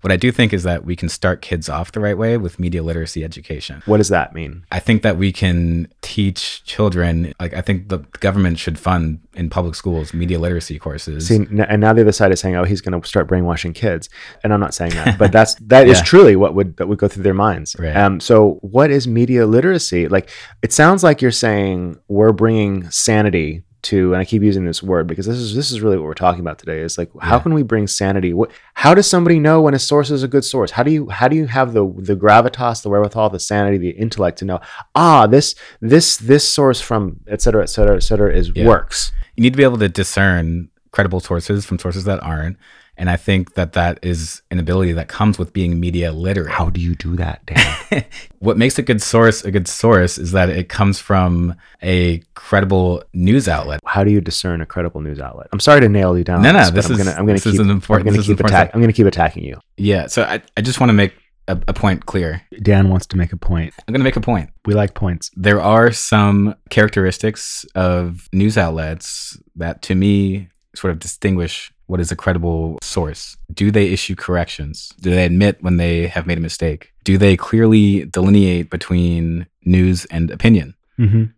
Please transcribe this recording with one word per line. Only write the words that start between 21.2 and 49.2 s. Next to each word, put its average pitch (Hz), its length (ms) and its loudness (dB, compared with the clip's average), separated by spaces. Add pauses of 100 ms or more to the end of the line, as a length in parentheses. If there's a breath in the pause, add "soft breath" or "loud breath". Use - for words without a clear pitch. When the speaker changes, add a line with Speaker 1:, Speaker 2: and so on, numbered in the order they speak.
Speaker 2:
you're 127 100 2
saying 98 680 -2 (100)
we're 104 240 4
bringing 101 600 0
sanity 90 720 0 (200)
to, 92 300 0
and 92 80 -2
I 92 40 -4
keep 107 160 -2
using 98 240 0
this 85 160 -6
word 90 240 -2
because 85 220 -8
this 113 100 -4
is, 113 160 -8
this 135 160 -4
is 117 120 -8
really 104 160 0
what 78 80 -6
we're 78 100 -10
talking 87 240 0
about 82 180 -8
today, 80 220 -10
is 80 180 -8
like, 85 140 -8 (100)
how 90 140 0
Speaker 1:
Yeah. 127 80 0
Speaker 2:
can 165 100 0
we 151 80 0
bring 110 260 0
sanity? 95 460 -2
What, 98 180 -2 (220 soft breath)
how 151 220 4
does 202 120 4
somebody 170 320 4
know 156 220 4
when 151 140 4
a 131 40 0
source 147 300 0
is 139 140 -2
a 135 40 -4
good 135 180 0
source? 113 260 -2
How 120 100 -4
do 143 100 2
you, 151 180 -2
how 104 180 0
do 151 80 2
you 156 100 0
have 123 280 -2
the, 107 120 2 (120)
the 95 180 -4
gravitas, 117 640 2
the 104 80 -8
wherewithal, 104 400 0
the 95 100 -8
sanity, 101 380 0
the 87 140 -4
intellect 101 480 -4
to 95 60 -8
know, 92 140 -6 (360 loud breath)
ah, 151 320 6
this, 135 260 4 (280 loud breath)
this, 139 360 4
this 131 320 2
source 135 320 0
from 104 460 -4
et 104 160 -6
cetera, 110 200 2
et - 60 -4
cetera, 104 280 4
et 90 60 0
cetera 104 300 2
is 85 220 2
Speaker 1:
Yeah. 85 120 2
Speaker 2:
works? - 440 2 (240 soft breath)
Speaker 1:
You 113 80 0
need 127 100 4
to 131 40 -4
be 143 60 6
able 123 160 4
to 104 100 2
discern 87 800 -2 (220)
credible 92 280 -2
sources 101 460 -4
from 92 120 -4
sources 92 280 -6
that 98 180 -4
aren't. 80 340 -6 (400 soft breath)
And 90 120 -2
I 87 80 0
think 92 380 -2
that 85 180 -4
that 87 280 -2
is 82 400 -6 (100)
an 90 80 -2
ability 87 340 0
that 82 160 -6
comes 107 280 0
with 87 140 -6
being 87 300 -2
media 85 320 -4
literate. 87 400 -4
Speaker 2:
How 85 160 -2
do 90 100 -2
you 85 160 -2
do 85 220 -6
that, 85 280 -6
Dan? - 640 -4
Speaker 1:
<laughs> - 300 -20
What 98 180 0
makes 120 220 2
a - 20 -4
good 113 200 0
source 113 420 2